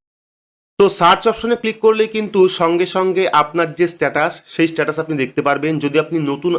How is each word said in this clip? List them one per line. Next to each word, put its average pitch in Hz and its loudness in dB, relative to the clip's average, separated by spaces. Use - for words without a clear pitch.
তো 196 6
সার্চ 185 2
অপশনে 226 0
ক্লিক 220 -4
করলে 220 2
কিন্তু 208 2
সঙ্গে 175 0
সঙ্গে 185 0
আপনার 151 0
যে 170 0
স্ট্যাটাস, 156 -4
সেই 165 0
স্ট্যাটাস 151 -4
আপনি 156 -4
দেখতে 131 -4
পারবেন। 143 -2
যদি 143 -2
আপনি 156 -2
নতুন 147 -2